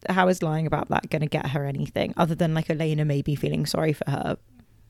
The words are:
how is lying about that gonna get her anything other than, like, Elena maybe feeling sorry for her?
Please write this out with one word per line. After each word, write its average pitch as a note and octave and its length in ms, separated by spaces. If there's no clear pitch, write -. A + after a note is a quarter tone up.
how F#3 180
is F#3 140
lying D#3+ 260
about - 220
that - 200
gonna D3+ 180
get D3+ 200
her C#3 180
anything - 520
other E3 180
than, D#3+ 200
like, D#3+ 140
Elena D#3 360
maybe C#3+ 300
feeling D3 320
sorry D#3+ 260
for - 160
her? - 280